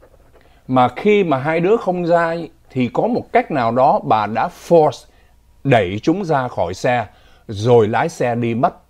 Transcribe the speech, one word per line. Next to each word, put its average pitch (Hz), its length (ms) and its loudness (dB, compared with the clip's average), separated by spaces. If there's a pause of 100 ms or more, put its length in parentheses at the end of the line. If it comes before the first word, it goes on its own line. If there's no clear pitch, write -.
(680)
Mà 127 200 2
khi 208 360 0
mà 143 140 0
hai 160 220 -2
đứa 196 160 2
không 180 300 -4
ra 170 280 0 (360)
thì 123 220 -2
có 170 140 0
một 233 260 -4
cách 240 180 0
nào 120 220 -2
đó 143 320 2
bà 107 220 0
đã 113 220 -4 (200)
force 156 380 2 (580)
đẩy 107 380 2
chúng 185 220 0
ra 139 240 -2
khỏi 98 260 -4
xe 120 320 -2 (420)
rồi 113 400 4
lái 117 200 0
xe 123 260 -4
đi 117 200 -2
mất. 156 200 -2 (160)